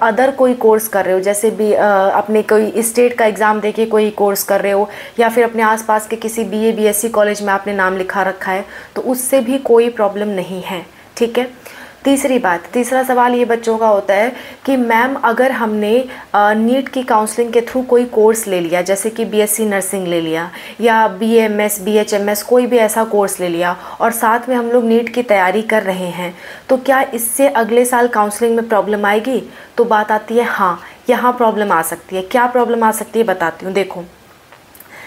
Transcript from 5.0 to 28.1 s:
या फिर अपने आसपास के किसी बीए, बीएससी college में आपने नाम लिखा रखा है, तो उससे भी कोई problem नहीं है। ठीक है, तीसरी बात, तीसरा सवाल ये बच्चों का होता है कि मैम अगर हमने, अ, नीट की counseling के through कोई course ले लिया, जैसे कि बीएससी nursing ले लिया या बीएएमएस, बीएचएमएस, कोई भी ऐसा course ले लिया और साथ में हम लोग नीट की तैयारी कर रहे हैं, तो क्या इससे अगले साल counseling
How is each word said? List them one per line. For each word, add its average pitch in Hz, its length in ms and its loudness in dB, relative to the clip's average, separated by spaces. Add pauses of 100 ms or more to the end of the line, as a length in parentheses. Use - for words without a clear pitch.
या 226 100 4
फिर 233 140 2
अपने 226 200 0
आसपास 220 440 0
के 226 80 -6
किसी 220 280 -6
बीए, 220 280 0
बीएससी 214 380 0
college 208 320 0
में 202 120 0
आपने 202 200 -4
नाम 185 240 0
लिखा 185 260 -2
रखा 190 280 -4
है, 196 140 -4 (300)
तो 208 60 -6
उससे 254 400 0
भी 254 160 -2
कोई 233 320 4
problem 208 380 -2
नहीं 185 340 -6
है। 202 240 -10 (320)
ठीक 233 200 0
है, 254 120 -2 (540)
तीसरी 269 360 2
बात, 175 240 0 (100)
तीसरा 247 300 0
सवाल 247 300 2
ये 240 120 2
बच्चों 233 320 -2
का 220 100 2
होता 202 260 2
है 220 180 2 (340)
कि 269 120 0
मैम 240 380 2
अगर 247 360 2
हमने, 214 420 -2 (400)
अ, 208 200 4
नीट 240 360 0
की 262 140 -4
counseling 226 500 0
के 233 80 4
through 254 260 -4
कोई 240 180 4
course 220 420 2
ले 185 120 0
लिया, 170 220 0
जैसे 196 280 -2
कि 226 160 -4
बीएससी 208 400 0
nursing 190 420 -4
ले 170 140 -2
लिया 165 280 -4 (320)
या 220 260 4
बीएएमएस, 208 760 0
बीएचएमएस, 208 600 0
कोई 247 240 4
भी 247 100 2
ऐसा 226 260 2
course 202 360 0
ले 180 100 -4
लिया 175 260 -2 (260)
और 226 100 2
साथ 233 380 0
में 254 60 0
हम 233 160 -2
लोग 240 140 2
नीट 226 240 2
की 247 140 -4
तैयारी 196 380 2
कर 220 220 0
रहे 185 240 -4
हैं, 175 260 -8 (360)
तो 262 80 4
क्या 262 240 2 (120)
इससे 226 360 0
अगले 233 360 2
साल 240 220 2
counseling 233 480 0